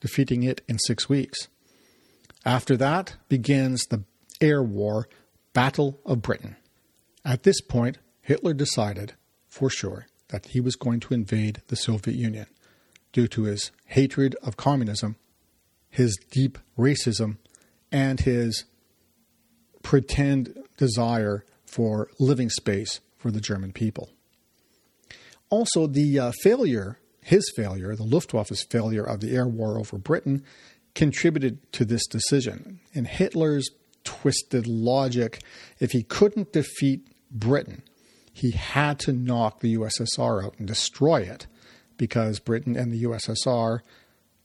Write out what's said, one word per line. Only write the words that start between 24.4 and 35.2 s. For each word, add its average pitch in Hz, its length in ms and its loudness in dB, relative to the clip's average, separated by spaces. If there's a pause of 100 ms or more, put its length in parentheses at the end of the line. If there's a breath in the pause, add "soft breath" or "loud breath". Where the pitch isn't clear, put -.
Also, 202 360 2
the, 143 320 2
uh, 120 140 0 (100)
failure, 143 560 2 (220)
his - 340 4
failure, 98 400 -4
the 110 100 -6
Luftwaffe's 113 600 0
failure 110 400 -2
of 110 160 -4
the 120 160 -2
air 127 100 2
war 110 320 -2
over 104 200 -8
Britain, 139 440 0 (520 loud breath)
contributed 151 800 2
to 127 100 0
this 110 220 0
decision. - 760 -2 (140)
In 131 100 -4
Hitler's 156 640 0 (360)
twisted - 600 -2
logic, 120 760 0 (380 loud breath)